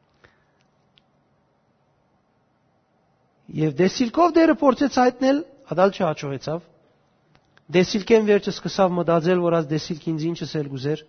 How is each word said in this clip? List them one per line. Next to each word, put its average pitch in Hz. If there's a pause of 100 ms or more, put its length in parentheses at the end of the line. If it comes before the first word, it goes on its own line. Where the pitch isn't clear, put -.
(3500)
Եվ 151
դեսիլքով 247
դերը 330
փորձեց 277
հայտնել, 254 (340)
ադալ 185
չհաջողեցավ։ 151 (1080)
Դեսիլքեն 202
վերջը 208
սկսավ 185
մտածել, 170
որ 170
ազ 160
դեսիլք 156
ինձ 160
ինչս 160
էլ 147
գուզեր։ 139